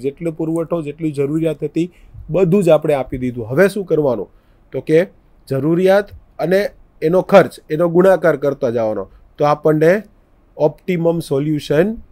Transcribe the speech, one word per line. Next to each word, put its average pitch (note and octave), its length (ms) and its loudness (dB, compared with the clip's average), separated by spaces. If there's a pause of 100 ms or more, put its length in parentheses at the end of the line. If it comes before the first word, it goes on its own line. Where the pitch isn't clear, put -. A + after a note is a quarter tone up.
જેટલો D#3+ 340 -6
પુરવઠો, E3 480 -4
જેટલી D#3 320 -6
જરૂરિયાત D#3 480 -2
હતી, E3 200 -4 (420)
બધું F#3 340 2
જ E3 120 6
આપણે D3+ 220 0
આપી C3 260 -8
દીધું. A#2+ 280 -8
હવે F#3 180 4
શું G3+ 160 -8
કરવાનું? C#3 440 -2 (440)
તો C3 80 -8
કે D#3 180 2 (480)
જરૂરિયાત F#3 680 0 (240)
અને F3 200 0 (420)
એનો F3 220 2
ખર્ચ, F#3 300 4 (160)
એનો D#3+ 200 -2
ગુણાકાર F3 540 4
કરતા C3+ 340 -2
જવાનો. G#2+ 280 -2 (320)
તો D3 140 0
આપણને D#3 420 2 (640)
ઓપ્ટિમમ E3 720 -2
સોલ્યુશન D#3 680 -2 (160)